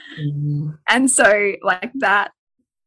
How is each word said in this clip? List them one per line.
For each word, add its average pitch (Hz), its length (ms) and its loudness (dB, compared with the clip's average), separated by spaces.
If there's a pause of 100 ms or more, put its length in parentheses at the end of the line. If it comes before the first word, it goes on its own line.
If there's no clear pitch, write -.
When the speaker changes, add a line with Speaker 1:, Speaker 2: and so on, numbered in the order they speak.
(220)
Speaker 1:
Mm. 147 560 -4 (100)
Speaker 2:
And 254 220 2
so, 202 440 2 (100)
like, 185 320 -4
that 202 340 0 (580)